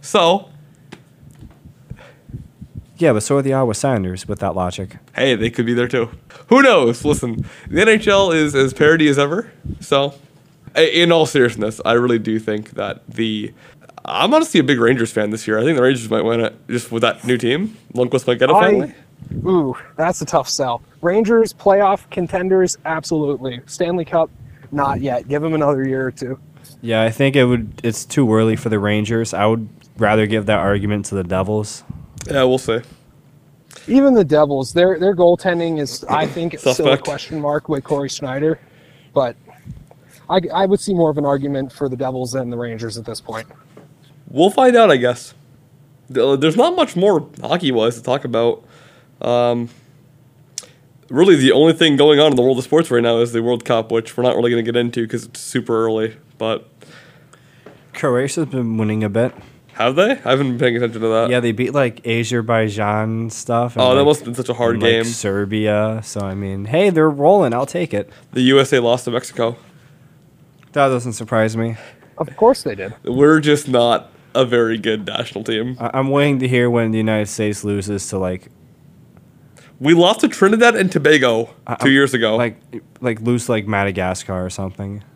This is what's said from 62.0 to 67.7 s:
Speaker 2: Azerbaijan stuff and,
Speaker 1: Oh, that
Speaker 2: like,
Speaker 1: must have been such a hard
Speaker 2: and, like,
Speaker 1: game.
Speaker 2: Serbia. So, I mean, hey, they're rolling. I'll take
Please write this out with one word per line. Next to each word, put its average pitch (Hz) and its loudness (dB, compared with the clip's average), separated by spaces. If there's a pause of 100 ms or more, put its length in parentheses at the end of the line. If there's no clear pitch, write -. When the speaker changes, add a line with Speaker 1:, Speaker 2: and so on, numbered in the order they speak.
Speaker 2:
Azerbaijan 110 -2
stuff 117 -4
and, 131 0
Speaker 1:
Oh, 127 4
that 131 4
Speaker 2:
like, 143 4
Speaker 1:
must 147 2
have - -18
been 120 -10
such 127 -6
a 123 -4
hard 117 0
Speaker 2:
and, 110 -2
like, 117 4
Speaker 1:
game. 113 2
Speaker 2:
Serbia. 107 -2
So, - -10
I 95 -6
mean, 98 -8
hey, 165 2
they're 156 4
rolling. 147 2
I'll 123 -2
take 170 -6